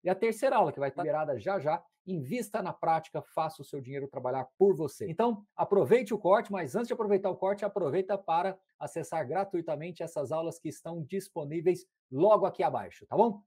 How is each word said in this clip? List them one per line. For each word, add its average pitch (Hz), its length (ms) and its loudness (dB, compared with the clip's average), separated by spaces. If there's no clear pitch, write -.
E 175 60 0
a 190 60 2
terceira 226 420 2
aula, 170 140 4
que - 80 -10
vai 139 100 0
estar 170 120 -6
liberada 147 380 0
já 190 200 -2
já, 151 220 -2
invista 185 560 -4
na 165 100 -6
prática, 160 480 0
faça 156 400 -6
o 131 40 -12
seu 147 140 -10
dinheiro 135 280 -8
trabalhar 127 400 -4
por 190 180 6
você. 147 360 -6
Então, 220 320 0
aproveite 196 560 4
o 208 60 -2
corte, 196 340 4
mas 180 240 -4
antes 240 120 -2
de 247 60 -4
aproveitar 196 360 0
o 175 60 -2
corte, 202 280 -2
aproveita 190 540 -2
para 180 400 -2
acessar 156 480 -6
gratuitamente 170 720 -4
essas 151 300 -6
aulas 165 260 -4
que 156 120 -8
estão 165 380 -10
disponíveis 170 800 -2
logo 196 360 6
aqui - 160 -2
abaixo, 110 440 -4
tá 127 80 -6
bom? 214 320 4